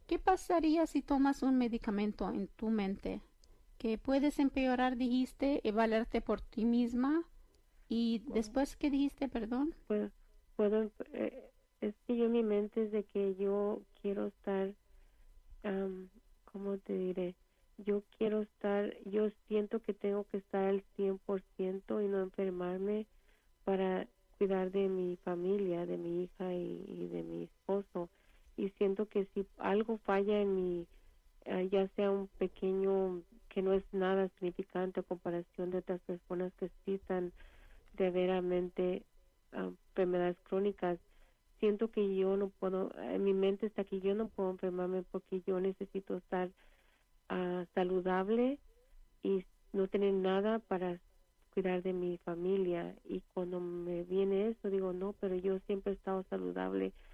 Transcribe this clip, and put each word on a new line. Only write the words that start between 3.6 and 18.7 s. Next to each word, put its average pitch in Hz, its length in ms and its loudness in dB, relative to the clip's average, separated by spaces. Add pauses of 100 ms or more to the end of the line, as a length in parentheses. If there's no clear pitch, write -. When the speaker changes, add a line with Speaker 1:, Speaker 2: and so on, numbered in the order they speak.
Speaker 1:
Que 220 200 -2
puedes 277 400 2
empeorar, 254 580 2
dijiste, 254 680 0
y - 80 0
valerte 220 500 2
por 214 200 0
ti - 240 -4
misma. 240 600 2 (680)
¿Y 226 280 2
Speaker 2:
Bueno. - 140 -8
Speaker 1:
después 226 420 0
qué 302 120 2
dijiste, 277 400 0
perdón? 247 460 -2 (140)
Speaker 2:
Puedo, 208 220 0 (460)
puedo, 214 340 4 (220)
eh, 247 380 -6 (300)
es 214 140 -2 (120)
que 247 100 2
yo 233 100 4
en 226 60 4
mi 233 120 4
mente 208 400 2
es 208 80 -4
de 214 120 0
que 196 300 0
yo 202 480 0 (180)
quiero 202 280 -2
estar, 196 440 -4 (920)
am, 190 440 -4 (360)
¿cómo 196 340 -6
te 196 140 -8
diré? 185 420 -2 (440)
Yo 202 260 -2 (120)
quiero 214 260 0
estar, 208 520 -2 (120)